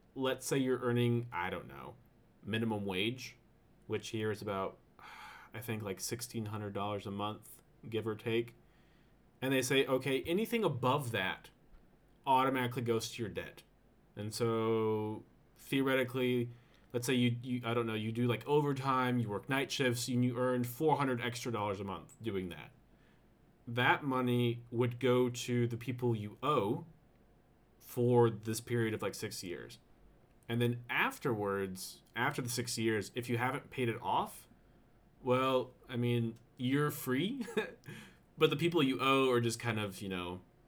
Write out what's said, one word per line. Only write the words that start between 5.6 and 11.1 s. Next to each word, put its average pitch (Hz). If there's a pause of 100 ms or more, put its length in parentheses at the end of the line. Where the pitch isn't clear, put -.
like, 98
sixteen 117
hundred 104
dollars 101
a 104
month, 104 (280)
give 110
or 110
take. 117 (840)
And 135
they 131
say, 135
"Okay, 131
anything 220
above 131